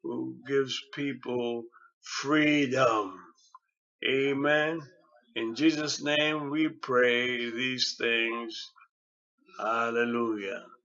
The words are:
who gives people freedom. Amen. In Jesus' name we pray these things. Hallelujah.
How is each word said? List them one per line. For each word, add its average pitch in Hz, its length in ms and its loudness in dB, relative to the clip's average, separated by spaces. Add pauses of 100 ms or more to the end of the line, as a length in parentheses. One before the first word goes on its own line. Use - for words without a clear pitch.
who 127 340 -6 (100)
gives 135 320 0 (140)
people 123 680 -4 (380)
freedom. 131 1160 2 (880)
Amen. 143 760 2 (540)
In 113 200 -4
Jesus' 151 480 2
name 151 460 0
we 156 180 2
pray 123 800 2
these 127 480 -2
things. 117 760 -2 (880)
Hallelujah. 117 1040 -2 (220)